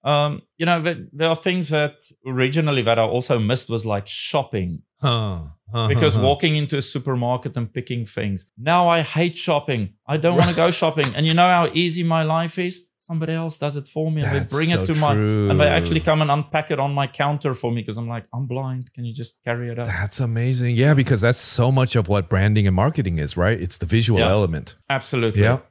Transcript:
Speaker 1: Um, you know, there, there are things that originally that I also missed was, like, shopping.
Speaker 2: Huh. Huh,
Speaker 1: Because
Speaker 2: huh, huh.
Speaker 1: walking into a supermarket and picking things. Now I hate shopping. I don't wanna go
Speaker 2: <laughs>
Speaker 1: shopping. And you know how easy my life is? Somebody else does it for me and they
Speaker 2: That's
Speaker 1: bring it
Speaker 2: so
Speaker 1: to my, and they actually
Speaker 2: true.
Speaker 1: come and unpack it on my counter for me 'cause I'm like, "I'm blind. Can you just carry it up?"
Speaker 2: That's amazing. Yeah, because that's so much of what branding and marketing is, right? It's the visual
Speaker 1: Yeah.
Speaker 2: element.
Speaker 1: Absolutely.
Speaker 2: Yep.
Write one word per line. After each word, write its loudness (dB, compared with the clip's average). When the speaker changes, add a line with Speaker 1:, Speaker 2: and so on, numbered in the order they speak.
Speaker 1:
Um, 0
you -2
know, 2
there, -2
there 2
are 2
things -2
that 0
originally 0
that 4
I 4
also 0
missed -2
was, -4
like, -2
shopping. -4
Speaker 2:
Huh. 0
Huh, 0
Speaker 1:
Because 4
Speaker 2:
huh, 2
huh. 4
Speaker 1:
walking 2
into -2
a -2
supermarket -4
and -6
picking -6
things. -6
Now 2
I 4
hate -2
shopping. -2
I -2
don't 2
wanna 4
go 2
Speaker 2:
<laughs> -4
Speaker 1:
shopping. 0
And 0
you 2
know 6
how 2
easy 0
my 0
life -2
is? -4
Somebody -6
else -6
does -4
it -16
for -4
me -2
and -2
they 0
Speaker 2:
That's -6
Speaker 1:
bring 0
it 0
Speaker 2:
so 0
Speaker 1:
to 0
my, 2
and 2
they 4
actually 2
Speaker 2:
true. -4
Speaker 1:
come 2
and 2
unpack -2
it 0
on -2
my 0
counter -2
for -4
me -4
'cause -8
I'm -8
like, -10
"I'm -6
blind. -6
Can -10
you -8
just -10
carry -4
it -8
up?" -4
Speaker 2:
That's -4
amazing. 0
Yeah, 6
because 2
that's 2
so 4
much 2
of 2
what 2
branding 4
and 4
marketing 0
is, -6
right? 2
It's -6
the -6
visual 2
Speaker 1:
Yeah. 4
Speaker 2:
element. -2
Speaker 1:
Absolutely. 0
Speaker 2:
Yep. 4